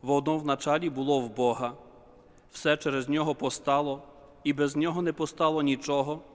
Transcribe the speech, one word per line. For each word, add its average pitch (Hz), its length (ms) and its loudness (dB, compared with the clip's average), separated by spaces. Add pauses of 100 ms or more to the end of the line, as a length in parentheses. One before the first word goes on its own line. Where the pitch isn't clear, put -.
Воно 143 360 2
в 147 80 -6
началі 151 440 0
було 135 300 2
в 113 160 -6
Бога. 120 360 2 (800)
Все 151 240 2
через 139 320 -2
Нього 151 260 0
постало, 139 680 -2 (420)
і 143 80 2
без 143 240 0
Нього 165 260 0
не 165 100 0
постало 156 500 0
нічого 143 580 0 (140)